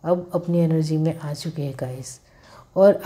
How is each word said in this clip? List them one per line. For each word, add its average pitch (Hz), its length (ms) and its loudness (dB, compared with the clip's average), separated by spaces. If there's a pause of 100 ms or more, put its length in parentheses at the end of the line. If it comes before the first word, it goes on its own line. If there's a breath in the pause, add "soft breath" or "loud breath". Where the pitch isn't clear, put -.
अब 180 300 -2
अपनी 175 240 0
एनर्जी 160 380 2
में 156 220 -2
आ 147 160 -8
चुके 160 280 -8
हैं 135 180 -6
गाइस, 127 380 -10 (580 soft breath)
और 196 300 6